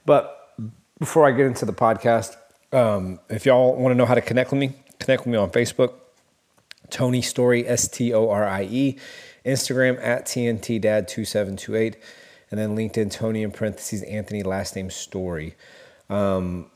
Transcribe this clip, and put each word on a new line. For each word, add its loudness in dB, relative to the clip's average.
But 2
before 4
I 6
get 4
into -2
the -2
podcast, 2
um, 2
if -8
y'all 6
wanna 2
know 4
how 6
to 4
connect 0
with 0
me, -2
connect 0
with -2
me 2
on 2
Facebook, 2
Tony 0
Story, 2
S 0
T -2
O 2
R 2
I -2
E, -2
Instagram 0
at -2
T -2
N 0
T -4
Dad 0
two -8
seven -4
two -10
eight, -2
and -6
then -2
LinkedIn, -2
Tony -4
in -4
parentheses, -6
Anthony, -8
last -4
name -8
Story. -8
Um, -2